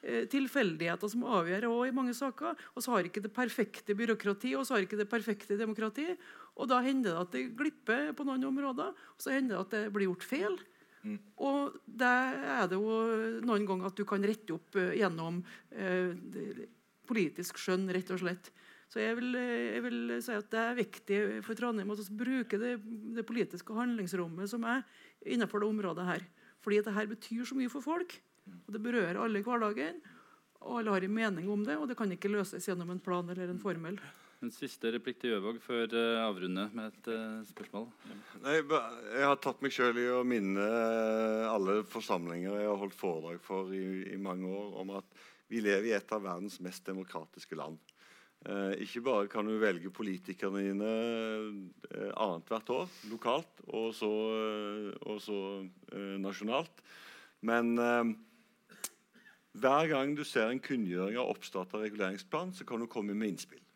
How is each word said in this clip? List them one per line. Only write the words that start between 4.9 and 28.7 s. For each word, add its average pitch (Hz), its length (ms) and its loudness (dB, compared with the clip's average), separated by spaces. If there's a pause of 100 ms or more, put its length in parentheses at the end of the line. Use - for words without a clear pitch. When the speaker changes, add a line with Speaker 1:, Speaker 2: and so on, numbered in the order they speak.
Speaker 1:
det 208 120 0
perfekte 208 480 0
demokrati, 220 600 -2 (400)
og 254 120 -2
da 254 120 6
hender 254 320 2
det 165 80 0
at 175 100 -4
det 254 260 -4
glipper 285 560 0
på 285 120 -4
noen 262 200 0
områder, 277 480 -2
og - 260 -20
så - 140 -2
hender 254 240 2
det 180 40 0
at 190 160 -4
det 214 160 -2
blir 202 160 4
gjort 180 140 -2
feil. 370 340 0 (480)
Speaker 2:
Mm. 208 140 -4 (180)
Speaker 1:
Og 277 480 0
det 247 240 2
er 262 560 2
det 185 160 2
jo 226 640 0
noen 208 220 4
ganger 190 240 0
at 185 40 -14
du 208 100 -2
kan 202 200 2
rette 220 300 0
opp, - 200 -8
eh, 180 220 2
gjennom, 175 460 0 (260)
eh, 180 480 0 (160)
det, - 360 -8 (360)
politisk 175 560 0
skjønn, 190 320 2
rett 180 160 0
og 185 80 0
slett. 180 320 -2 (400)
Så - 80 -6
jeg 220 220 2
vil, 247 160 -2
eh, 240 400 0
jeg 240 80 -2
vil 233 320 -2 (100)
si 247 80 -4
at 208 160 -4
det 226 140 0
er 240 160 0
viktig 208 680 0
for 220 80 -4
Trondheim 214 400 0
at 214 80 -4
vi 202 160 -8
bruker 247 400 0
det, 240 240 0 (320)
det 226 140 -2
politiske 214 500 -2
handlingsrommet 190 720 -2
som 233 160 -2
er 240 160 0 (400)
innenfor 226 400 0
det 208 80 2
området 180 400 0
her. 170 160 -2 (400)
Fordi 208 140 6
at 208 60 2
det 208 120 0
her 214 80 2
betyr 226 400 -6
så 254 80 -6
mye 262 160 2
for 277 160 -6
folk, 349 320 -2 (480)
og 208 80 -10